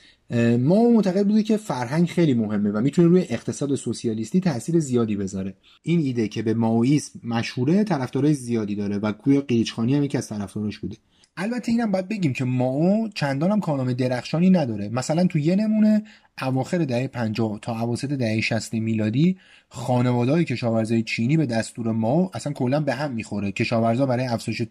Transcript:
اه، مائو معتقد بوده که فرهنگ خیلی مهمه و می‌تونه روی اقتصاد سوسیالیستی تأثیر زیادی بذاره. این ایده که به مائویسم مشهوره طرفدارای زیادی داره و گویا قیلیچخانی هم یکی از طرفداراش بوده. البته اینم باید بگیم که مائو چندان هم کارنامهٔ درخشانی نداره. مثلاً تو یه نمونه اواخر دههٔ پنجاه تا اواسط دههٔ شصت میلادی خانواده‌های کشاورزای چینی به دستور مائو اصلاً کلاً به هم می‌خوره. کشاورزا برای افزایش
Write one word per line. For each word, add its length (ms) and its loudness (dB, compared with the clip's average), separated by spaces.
اه، 280 2
مائو 340 4
معتقد 360 2
بوده 160 2
که 140 0
فرهنگ 500 0
خیلی 260 2
مهمه 380 0
و 100 0
می‌تونه 260 4
روی 220 6
اقتصاد 460 -4
سوسیالیستی 640 -2
تأثیر 400 0
زیادی 360 0
بذاره. 380 -4
این 160 2
ایده 280 0
که 140 -6
به 120 0
مائویسم 720 2
مشهوره 600 0
طرفدارای 500 0
زیادی 420 -2
داره 220 -2
و 140 -2
گویا 300 2
قیلیچخانی 540 0
هم 80 2
یکی 140 -2
از 100 -4
طرفداراش 520 -6
بوده. 180 -10
البته 320 -4
اینم 200 0
باید 160 -2
بگیم 260 -2
که 120 -4
مائو 680 0
چندان 360 0
هم 80 2
کارنامهٔ 340 -2
درخشانی 560 0
نداره. 400 2
مثلاً 380 0
تو 120 0
یه 160 2
نمونه 480 4
اواخر 360 -2
دههٔ 300 0
پنجاه 540 -2
تا 180 -6
اواسط 280 -4
دههٔ 340 0
شصت 320 -4
میلادی 640 0
خانواده‌های 760 0
کشاورزای 580 0
چینی 340 0
به 80 2
دستور 460 -4
مائو 420 0
اصلاً 200 -6
کلاً 260 0
به 140 -2
هم 180 -4
می‌خوره. 400 -4
کشاورزا 540 0
برای 200 0
افزایش 460 -4